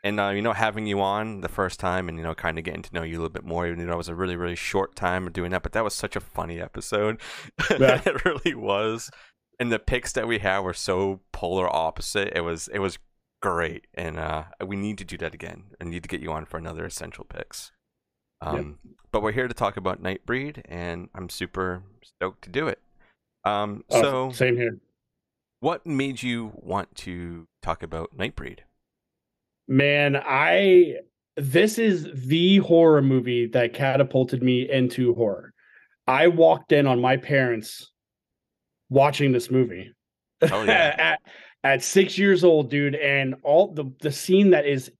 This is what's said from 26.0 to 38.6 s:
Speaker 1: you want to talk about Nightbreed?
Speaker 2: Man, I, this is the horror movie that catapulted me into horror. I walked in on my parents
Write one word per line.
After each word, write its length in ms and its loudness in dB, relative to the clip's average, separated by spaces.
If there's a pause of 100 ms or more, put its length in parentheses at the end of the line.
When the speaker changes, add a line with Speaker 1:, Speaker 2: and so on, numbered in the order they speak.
Speaker 1:
you 320 -6
want 400 -8
to 520 -12 (140)
talk 220 -6
about 340 -10
Nightbreed? 420 -10 (1080)
Speaker 2:
Man, 500 4
I, 800 6 (420)
this 420 2
is 300 2 (180)
the 300 6
horror 440 8
movie 460 2
that 260 2
catapulted 680 2
me 260 2
into 440 0
horror. 400 -2 (540)
I 200 6
walked 460 6
in 120 6
on 140 4
my 160 4
parents 760 -2 (960)